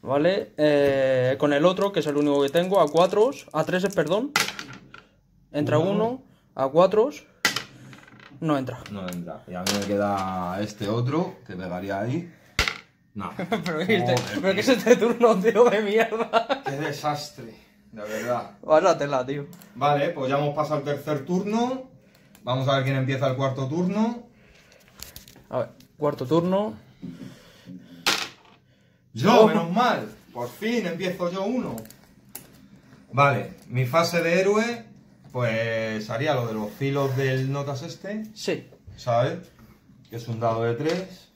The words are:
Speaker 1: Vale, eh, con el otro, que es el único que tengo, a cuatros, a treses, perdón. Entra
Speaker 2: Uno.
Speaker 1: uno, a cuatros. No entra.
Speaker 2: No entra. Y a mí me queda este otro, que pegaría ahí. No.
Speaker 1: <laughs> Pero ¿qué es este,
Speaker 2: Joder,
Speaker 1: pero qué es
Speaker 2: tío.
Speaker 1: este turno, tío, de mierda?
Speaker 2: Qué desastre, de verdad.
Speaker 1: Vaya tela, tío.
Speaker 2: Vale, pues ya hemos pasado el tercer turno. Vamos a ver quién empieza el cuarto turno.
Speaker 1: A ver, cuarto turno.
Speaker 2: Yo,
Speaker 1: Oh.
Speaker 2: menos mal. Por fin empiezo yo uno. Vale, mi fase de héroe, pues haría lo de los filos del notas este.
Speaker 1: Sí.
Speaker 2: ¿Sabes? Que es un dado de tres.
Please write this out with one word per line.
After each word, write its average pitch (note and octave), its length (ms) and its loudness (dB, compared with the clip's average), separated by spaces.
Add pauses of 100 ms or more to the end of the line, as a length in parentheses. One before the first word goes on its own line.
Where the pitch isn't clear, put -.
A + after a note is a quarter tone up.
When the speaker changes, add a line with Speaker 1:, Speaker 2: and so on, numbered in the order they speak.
Speaker 1:
Vale, D3+ 540 0
eh, C#3 800 4
con D3 140 2
el C#3+ 120 2
otro, F#3+ 280 4
que E3+ 80 0
es D3 60 -2
el D3 100 0
único C#3+ 260 2
que C#3 80 2
tengo, F3+ 300 4
a D3+ 80 4
cuatros, F#3+ 640 2
a D#3 120 0
treses, F3+ 300 0
perdón. F#3+ 380 0 (1160)
Entra D3 280 0
Speaker 2:
Uno. F3 140 2
Speaker 1:
uno, A3+ 300 0 (320)
a C3+ 140 0
cuatros. G3 560 4 (1160)
No D3+ 180 0
entra. B2 220 -6 (120)
Speaker 2:
No F#2+ 160 -8
entra. F2 400 -10
Y F2+ 60 -12
a F2+ 80 -6
mí F#2+ 80 -2 (100)
me G2 60 -4
queda F#2+ 720 -2
este G#2 280 -6
otro, C3 480 -2 (100)
que G2 100 -14
pegaría F#2 440 -6
ahí. D#3+ 320 -4 (840)
No. F#2 200 -8
Speaker 1:
<laughs> F#3 300 -4
Pero D#3+ 220 -4
¿qué G#3 100 2
es F3 120 0
este, - 140 2
Speaker 2:
Joder, - 200 -4
Speaker 1:
pero F#3+ 120 2
qué F#3+ 60 -2
es G#3+ 60 0
Speaker 2:
tío. B3+ 100 6
Speaker 1:
este A3 200 6
turno, A3+ 440 4
tío, A3 300 6
de G3+ 100 2
mierda? A3+ 840 0
Speaker 2:
Qué - 80 -4
desastre, C#3+ 800 -6 (380)
de A2 120 -14
verdad. A2 500 -4 (100)
Speaker 1:
Vaya D#3+ 340 4
tela, C#3+ 300 -2
tío. C#3+ 200 -6 (280)
Speaker 2:
Vale, C#3+ 360 2
pues C3+ 200 -4
ya C#3+ 80 2
hemos C#3+ 160 0
pasado D3+ 260 -2
el C3 40 -10
tercer C#3+ 400 -4
turno. A3 600 -2 (600)
Vamos C3 240 -2
a C#3 80 4
ver C3 80 0
quién C3+ 120 0
empieza C3 320 0
el C3 80 0
cuarto C3+ 300 -2
turno. G3+ 560 -2 (1300)
Speaker 1:
A B2+ 120 -6
ver, - 80 -6 (280)
cuarto D3 300 -2
turno. F#3 480 0 (2500)
Speaker 2:
Yo, G#3 260 6
Speaker 1:
Oh. A3 80 10
Speaker 2:
menos E3+ 240 2
mal. G#3+ 360 2 (240)
Por G#2+ 160 -8
fin A3 380 -2
empiezo F3 460 -4
yo F#3+ 120 -4
uno. A3+ 300 -4 (1400)
Vale, C#3 420 2 (120)
mi B2+ 200 -2
fase E3 360 0
de E3+ 180 2
héroe, A3 440 0 (480)
pues A2+ 800 -4
haría C#3 240 -2
lo A#2+ 120 -2
de A2 80 -6
los G#2+ 160 -6
filos C#3 460 -2
del C3+ 340 0
notas C#3 320 -4
este. G#3 420 -10 (100)
Speaker 1:
Sí. - 340 -6 (280)
Speaker 2:
¿Sabes? B2 420 0 (720)
Que A2+ 80 -12
es B2 120 -10
un A2 100 -4
dado A2+ 240 0
de A#2 120 0
tres. E3+ 500 -4 (100)